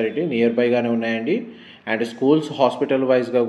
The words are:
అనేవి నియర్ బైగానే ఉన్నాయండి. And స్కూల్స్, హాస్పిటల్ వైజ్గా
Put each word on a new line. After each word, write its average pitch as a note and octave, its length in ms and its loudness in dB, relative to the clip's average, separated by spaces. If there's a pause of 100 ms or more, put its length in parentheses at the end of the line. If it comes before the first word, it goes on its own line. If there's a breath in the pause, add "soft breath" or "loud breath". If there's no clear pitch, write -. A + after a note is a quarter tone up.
అనేవి A#2 320 -2
నియర్ A#2 260 2
బైగానే A#2+ 380 2
ఉన్నాయండి. A2+ 400 -2 (540 loud breath)
And A2 200 -2
స్కూల్స్, D3+ 480 0
హాస్పిటల్ C3 520 0
వైజ్గా B2 380 2